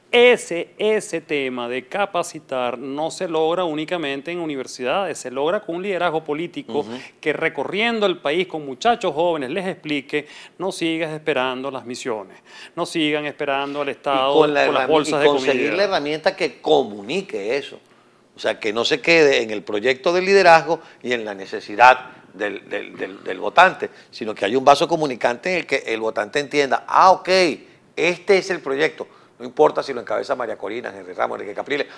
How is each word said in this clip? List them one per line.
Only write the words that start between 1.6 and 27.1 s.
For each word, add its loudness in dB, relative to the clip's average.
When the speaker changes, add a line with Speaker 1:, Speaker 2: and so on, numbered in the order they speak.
Speaker 1:
de -6
capacitar -4
no -6
se -6
logra 0
únicamente -4
en -6
universidades, -4
se -12
logra -2
con -8
un -6
liderazgo -2
político -6
Speaker 2:
Ujú. -10
Speaker 1:
que 0
recorriendo -2
el 0
país -2
con -10
muchachos 0
jóvenes 0
les -4
explique, -6
"No -4
sigas -4
esperando -2
las -10
misiones, -8
no -4
sigan -2
esperando -4
al -2
Estado 0
Speaker 2:
Y 8
con 4
la 4
Speaker 1:
con 2
las 2
Speaker 2:
herrami-, 2
Speaker 1:
bolsas 2
Speaker 2:
y 2
Speaker 1:
de 6
Speaker 2:
conseguir 4
Speaker 1:
comida". 0
Speaker 2:
la 2
herramienta 0
que -4
comunique 0
eso. -10
O -20
sea, -2
que -2
no 0
se 0
quede 4
en -4
el -6
proyecto 0
del 0
liderazgo 6
y -4
en -2
la -6
necesidad 2
del, -6
del, -8
del, -12
del -8
votante, 4
sino -8
que -4
haya 0
un 0
vaso 6
comunicante -2
en 0
el -4
que -2
el -2
votante -2
entienda, 0
"Ah, 6